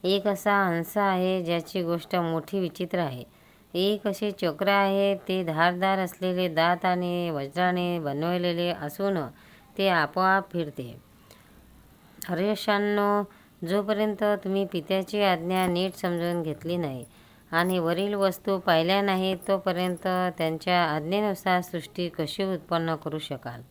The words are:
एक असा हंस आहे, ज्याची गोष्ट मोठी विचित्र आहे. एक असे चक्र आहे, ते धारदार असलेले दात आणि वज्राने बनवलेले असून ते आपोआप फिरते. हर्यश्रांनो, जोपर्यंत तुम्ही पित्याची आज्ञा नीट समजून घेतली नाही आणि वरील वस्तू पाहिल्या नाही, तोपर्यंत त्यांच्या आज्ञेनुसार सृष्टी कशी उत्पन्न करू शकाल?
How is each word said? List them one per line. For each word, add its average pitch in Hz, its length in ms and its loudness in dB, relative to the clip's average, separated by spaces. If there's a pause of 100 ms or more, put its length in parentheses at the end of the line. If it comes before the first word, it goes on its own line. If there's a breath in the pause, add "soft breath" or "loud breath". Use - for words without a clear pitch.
एक 190 240 2
असा 202 380 2
हंस 170 320 0
आहे, 185 460 2
ज्याची 170 400 -2
गोष्ट 170 320 -2
मोठी 165 440 0
विचित्र 180 400 -4
आहे. 127 240 -4 (500 soft breath)
एक 202 340 0
असे 202 240 -2
चक्र 185 360 -2
आहे, 196 480 4
ते 185 280 -4
धारदार 180 560 2
असलेले 185 480 -2
दात 170 380 2
आणि 175 440 0
वज्राने 175 720 0
बनवलेले 170 680 0
असून 185 480 -2 (600 loud breath)
ते 196 120 2
आपोआप 185 600 2
फिरते. 143 500 -6 (1300 loud breath)
हर्यश्रांनो, 208 960 2 (440 loud breath)
जोपर्यंत 208 560 0
तुम्ही 196 420 0
पित्याची 190 560 -2
आज्ञा 185 460 2
नीट 180 260 0
समजून 175 500 -2
घेतली 156 340 -4
नाही 135 280 -4 (460 loud breath)
आणि 180 280 2
वरील 175 340 0
वस्तू 196 460 0
पाहिल्या 180 420 4
नाही, 190 340 2
तोपर्यंत 180 720 -2 (300)
त्यांच्या 165 580 2
आज्ञेनुसार 190 680 0
सृष्टी 170 480 -6
कशी 165 340 -4
उत्पन्न 165 520 -2
करू 156 240 -6
शकाल? 123 500 -10